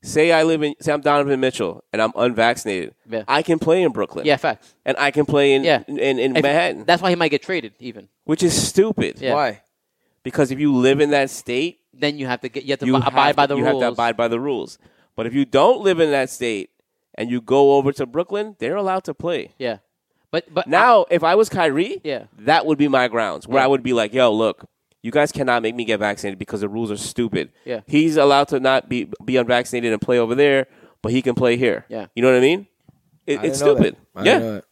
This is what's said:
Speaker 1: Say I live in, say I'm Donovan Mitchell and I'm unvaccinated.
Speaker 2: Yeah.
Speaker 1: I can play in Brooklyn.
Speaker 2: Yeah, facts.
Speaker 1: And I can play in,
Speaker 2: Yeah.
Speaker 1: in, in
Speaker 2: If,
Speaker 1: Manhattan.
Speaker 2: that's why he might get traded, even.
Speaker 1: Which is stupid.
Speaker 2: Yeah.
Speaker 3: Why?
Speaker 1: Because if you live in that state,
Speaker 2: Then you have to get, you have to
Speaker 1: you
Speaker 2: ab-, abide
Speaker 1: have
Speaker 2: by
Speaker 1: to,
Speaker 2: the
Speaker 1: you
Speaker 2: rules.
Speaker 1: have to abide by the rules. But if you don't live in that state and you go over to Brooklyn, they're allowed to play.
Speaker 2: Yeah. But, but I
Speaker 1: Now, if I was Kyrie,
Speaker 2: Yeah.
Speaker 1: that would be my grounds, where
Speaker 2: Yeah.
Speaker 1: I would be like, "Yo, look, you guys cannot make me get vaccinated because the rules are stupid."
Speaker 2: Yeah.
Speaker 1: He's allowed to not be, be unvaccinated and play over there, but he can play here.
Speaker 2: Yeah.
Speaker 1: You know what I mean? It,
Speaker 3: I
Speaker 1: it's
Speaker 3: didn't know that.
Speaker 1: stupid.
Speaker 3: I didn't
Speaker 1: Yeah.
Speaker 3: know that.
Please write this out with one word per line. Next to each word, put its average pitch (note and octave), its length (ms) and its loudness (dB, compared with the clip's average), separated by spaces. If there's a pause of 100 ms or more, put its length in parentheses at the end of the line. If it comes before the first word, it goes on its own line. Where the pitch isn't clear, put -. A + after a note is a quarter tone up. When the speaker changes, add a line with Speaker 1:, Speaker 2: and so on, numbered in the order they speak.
Speaker 1:
Say D#3+ 300 2
I D#3+ 120 4
live D#3+ 180 0
in, D3 180 -4
say D#3 140 -2
I'm D3 80 -4
Donovan C#3+ 380 2
Mitchell A2 520 -4
and G#2+ 80 -2
I'm A2 160 0
unvaccinated. A2+ 800 0 (120)
Speaker 2:
Yeah. A2 220 -8
Speaker 1:
I D3 140 2
can D#3+ 160 0
play E3+ 240 0
in D#3 100 0
Brooklyn. - 320 -6
Speaker 2:
Yeah, D3 120 2
facts. - 380 -6 (120)
Speaker 1:
And C3+ 120 -2
I C#3+ 120 0
can C#3+ 160 0
play C#3+ 260 2
in, C3+ 100 2
Speaker 2:
Yeah. D3 240 2
Speaker 1:
in, C#3+ 120 -8 (200)
in C3 180 0
Speaker 2:
If, D3+ 60 2
Speaker 1:
Manhattan. D3 440 0
Speaker 2:
that's E3+ 160 2
why F#3 80 0
he F3 60 0
might E3+ 120 0
get C#3+ 140 -2
traded, C#3+ 380 -8
even. A2 280 -18 (160)
Speaker 1:
Which D#3 180 -2
is F3 120 2
stupid. F#3+ 680 0
Speaker 2:
Yeah. C3 140 -2
Speaker 3:
Why? C3 260 -2 (640)
Speaker 1:
Because C3 300 -2
if C3 60 -8
you D3 160 2
live C3+ 280 4
in D3 80 0
that C#3 180 0
state, C3 520 -6 (120)
Speaker 2:
Then D3 260 -4
you C3+ 100 -8
have B2 120 -4
to C3 80 -10
get, C3+ 160 -10
you C3+ 80 -8
have C3+ 60 -4
to C3 80 -4
Speaker 1:
you B2+ 100 2
Speaker 2:
ab-, C3 120 0
abide C#3 180 2
Speaker 1:
have C#3+ 100 0
Speaker 2:
by C#3+ 100 4
Speaker 1:
to, - 20 -4
Speaker 2:
the C#3 100 -2
Speaker 1:
you A#2+ 80 0
Speaker 2:
rules. C3+ 160 0
Speaker 1:
have A#2 80 0
to - 20 -8
abide A#2 240 -2
by A#2 120 0
the A#2 120 -2
rules. B2 380 -6 (380)
But A2+ 100 -6
if A#2+ 80 -8
you C#3 100 2
don't D#3+ 380 4
live F#3+ 180 2
in D#3 120 4
that C3 180 0
state A2 400 -6 (440)
and A#2 160 -8
you B2 120 -4
go C#3 300 6
over C#3 200 2
to C3+ 140 -6
Brooklyn, F#3+ 520 -6
they're C#3 180 -4
allowed F#3+ 280 -4
to D#3 80 -10
play. D#3+ 460 -8
Speaker 2:
Yeah. A#2 200 -6 (520)
But, E3 200 -4
but E3 160 -4
I B2 40 -6
Speaker 1:
Now, G#3 400 4
if E3+ 120 2
I E3 120 2
was G#3+ 160 2
Kyrie, F3+ 540 -2
Speaker 2:
Yeah. C3 180 -6 (160)
Speaker 1:
that C3+ 260 2
would D3+ 140 0
be D3 100 2
my C3 200 2
grounds, G#2+ 380 -4
where B2+ 140 0
Speaker 2:
Yeah. C3 40 2
Speaker 1:
I - 20 4
would C3+ 160 2
be B2+ 100 -2
like, A2 220 -2
"Yo, B2 180 4
look, G#2+ 320 -2 (380)
you A#2 80 -8
guys D3 220 0
cannot B2 300 -2
make A2+ 120 -2
me A#2+ 120 -6
get A2 120 0
vaccinated G2+ 400 -4
because G#2 220 -8
the G2+ 80 -4
rules A2 240 -6
are G2+ 40 -8
stupid." G2 540 -6 (140)
Speaker 2:
Yeah. A#2 220 -8
Speaker 1:
He's D#3 320 2
allowed C#3+ 300 4
to C#3 120 -2
not C3 280 0
be, A#2+ 200 -6 (160)
be B2+ 140 -2
unvaccinated A#2+ 540 -2
and G#2 80 -4
play B2 180 0
over A#2 160 0
there, C3+ 320 2 (360)
but A2 80 -4
he B2 120 0
can B2 120 -2
play A#2+ 220 0
here. A#2+ 320 -2
Speaker 2:
Yeah. A2 260 -12
Speaker 1:
You A#2 80 -2
know B2+ 80 6
what B2+ 60 6
I B2+ 40 4
mean? F3 260 2 (600)
It, C#3+ 140 -4
Speaker 3:
I - 60 -8
Speaker 1:
it's C#3 120 -4
Speaker 3:
didn't C#3+ 100 0
know C#3+ 60 4
that. A#2 80 2
Speaker 1:
stupid. A2 140 0 (180)
Speaker 3:
I F#2 100 -10
didn't B3 180 4
Speaker 1:
Yeah. A2+ 40 -4
Speaker 3:
know A2 100 -6
that. F#2 160 -14